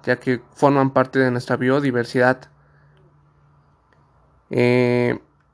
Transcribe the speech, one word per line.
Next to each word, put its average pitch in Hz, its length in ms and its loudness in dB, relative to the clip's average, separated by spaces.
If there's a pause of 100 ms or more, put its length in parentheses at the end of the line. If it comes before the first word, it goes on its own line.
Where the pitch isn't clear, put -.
ya 127 140 -2
que 123 240 -4 (120)
forman 139 360 2
parte 131 280 0
de 131 120 2
nuestra 123 260 -4
biodiversidad. 127 960 -2 (2000)
Eh, 123 680 0 (340)